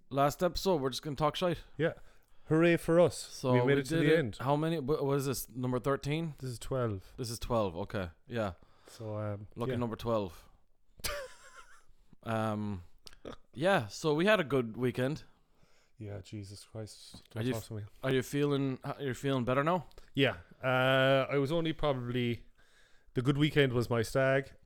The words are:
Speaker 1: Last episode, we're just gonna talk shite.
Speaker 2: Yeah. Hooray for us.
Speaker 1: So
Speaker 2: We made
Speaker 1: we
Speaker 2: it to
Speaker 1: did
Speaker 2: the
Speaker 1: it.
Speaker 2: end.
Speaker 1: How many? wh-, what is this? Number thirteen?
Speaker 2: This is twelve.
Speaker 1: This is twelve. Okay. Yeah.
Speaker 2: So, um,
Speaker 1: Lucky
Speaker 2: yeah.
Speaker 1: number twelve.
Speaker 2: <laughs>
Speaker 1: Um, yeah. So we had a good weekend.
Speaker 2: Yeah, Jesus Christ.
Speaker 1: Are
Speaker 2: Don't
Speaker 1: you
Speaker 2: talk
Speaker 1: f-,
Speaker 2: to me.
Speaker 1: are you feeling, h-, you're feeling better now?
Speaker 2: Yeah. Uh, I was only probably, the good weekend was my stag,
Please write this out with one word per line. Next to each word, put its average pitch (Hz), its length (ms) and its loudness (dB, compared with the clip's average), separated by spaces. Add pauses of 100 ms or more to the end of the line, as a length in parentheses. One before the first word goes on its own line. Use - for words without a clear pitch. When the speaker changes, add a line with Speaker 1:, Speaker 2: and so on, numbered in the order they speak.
Speaker 1:
Last 139 320 2
episode, 175 400 2
we're 131 80 0
just 127 140 -6
gonna 151 120 -6
talk 147 200 0
shite. 175 240 0 (180)
Speaker 2:
Yeah. 156 160 0 (520)
Hooray 165 320 6
for 165 220 4
us. 170 160 6 (160)
Speaker 1:
So 127 220 0
Speaker 2:
We 127 60 8
made 123 60 4 (100)
Speaker 1:
we 139 60 2
Speaker 2:
it 135 40 -6
to 156 120 -2
Speaker 1:
did 147 120 4
Speaker 2:
the 156 60 8
Speaker 1:
it. 170 40 4
Speaker 2:
end. 117 220 -2
Speaker 1:
How 135 140 2
many? 160 220 0
wh-, 135 260 -2
what 139 140 0
is 139 100 -2
this? 131 280 -4
Number 127 240 -2
thirteen? 143 600 -2
Speaker 2:
This 131 100 -8
is 120 100 -8
twelve. 117 560 -4
Speaker 1:
This 113 140 -8
is 117 80 -8
twelve. 104 400 0
Okay. 98 320 -4 (180)
Yeah. 110 260 -4 (340)
Speaker 2:
So, 107 300 -10
um, 104 380 -6
Speaker 1:
Lucky 120 180 -4
Speaker 2:
yeah. 120 40 -4
Speaker 1:
number 120 180 -2
twelve. 107 380 -2 (720)
Speaker 2:
<laughs> - 60 -2 (1120)
Speaker 1:
Um, 107 600 -4 (720)
yeah. 156 340 2
So 151 260 -2
we 160 120 2
had 214 140 4
a 175 40 -2
good 120 340 -2
weekend. 127 460 -2 (760)
Speaker 2:
Yeah, 101 240 -10
Jesus 101 460 -14
Christ. - 460 -14 (200)
Speaker 1:
Are 110 40 -6
Speaker 2:
Don't 113 80 -4
Speaker 1:
you 127 60 -2
Speaker 2:
talk 113 80 -4
Speaker 1:
f-, - 80 -18
Speaker 2:
to - 60 -10
me. 104 60 -8 (220)
Speaker 1:
are 131 80 0
you 131 100 2
feeling, 139 640 0
h-, 143 140 -6
you're 135 140 -4
feeling 135 320 -2
better 127 180 2
now? 170 220 0 (300)
Speaker 2:
Yeah. 135 180 4 (300)
Uh, 131 680 4
I 143 60 0
was 139 140 0
only 165 220 0
probably, 123 720 -2 (720)
the 131 80 0
good 139 160 2
weekend 143 360 4
was 120 160 2
my 117 120 2
stag, 135 500 0 (140)